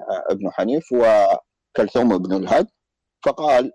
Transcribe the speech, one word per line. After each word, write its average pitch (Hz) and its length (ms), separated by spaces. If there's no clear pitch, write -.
ابن 98 200
حنيف 139 420
وكلثوم 107 1300
بن 92 180
الهد، 95 320
فقال 139 500